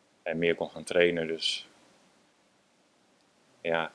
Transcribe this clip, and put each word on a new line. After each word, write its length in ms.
en 160
meer 160
kon 160
gaan 140
trainen. 420
Dus 420
ja, 340